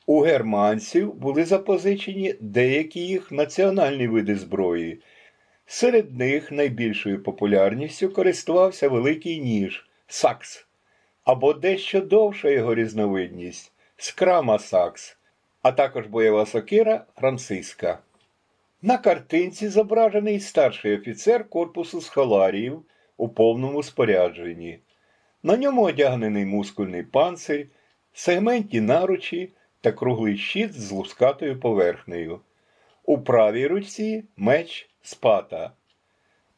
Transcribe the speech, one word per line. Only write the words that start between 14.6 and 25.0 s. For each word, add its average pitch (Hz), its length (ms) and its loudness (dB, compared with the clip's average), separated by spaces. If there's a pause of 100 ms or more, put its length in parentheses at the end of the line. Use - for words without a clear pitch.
а 127 100 4
також 131 340 -2
бойова 107 400 2
сокира 214 580 0 (120)
франциска. 95 800 -4 (840)
На 247 140 2
картинці 180 720 0
зображений 208 720 2
старший 127 560 0
офіцер 214 520 0
корпусу 170 520 -4
схоларіїв 113 800 2 (340)
у 117 120 -4
повному 127 540 2
спорядженні. 87 960 -2 (640)